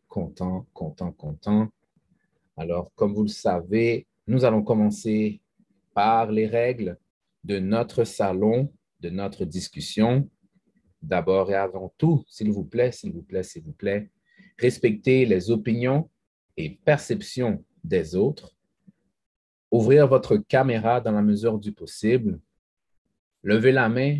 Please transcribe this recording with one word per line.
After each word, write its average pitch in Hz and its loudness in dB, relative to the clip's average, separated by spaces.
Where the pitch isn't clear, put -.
content, 92 -6
content, 85 -8
content. 104 -2
Alors, 85 -4
comme 104 0
vous 107 -2
le 107 0
savez, 104 -2
nous 123 2
allons 110 4
commencer 107 0
par 113 2
les 110 0
règles 117 -2
de 101 -4
notre 113 -2
salon, 107 0
de 85 -10
notre 98 -6
discussion. 104 -2
D'abord 92 0
et 98 0
avant 95 -4
tout, 156 2
s'il 107 -4
vous 101 -4
plaît, 123 0
s'il 95 -12
vous 82 -12
plaît, 92 -6
s'il 82 -14
vous 80 -16
plaît, 101 -4
respectez 127 2
les 95 0
opinions 120 0
et 78 -8
perceptions 127 -2
des 82 -2
autres. 113 -2
Ouvrir 131 6
votre 123 4
caméra 120 2
dans 113 -2
la 104 2
mesure 107 2
du 104 -8
possible. 107 -2
Levez 110 4
la 131 4
main 135 0